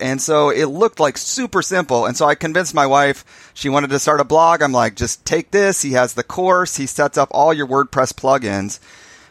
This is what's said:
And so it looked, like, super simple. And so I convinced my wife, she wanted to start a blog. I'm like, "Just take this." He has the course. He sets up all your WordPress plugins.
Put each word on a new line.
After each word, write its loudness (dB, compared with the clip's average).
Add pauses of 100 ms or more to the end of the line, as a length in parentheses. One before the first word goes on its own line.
And -4
so 2
it 0
looked, -2
like, 0
super -4
simple. 0
And -4
so 2
I 2
convinced -4
my 4
wife, 0
she -6
wanted 0
to 0
start 2
a 4
blog. 4
I'm 0
like, 0
"Just -8
take -4
this." 2
He -4
has 2
the -6
course. 0
He -6
sets -2
up 2
all 2
your -2
WordPress 0
plugins. -2 (520)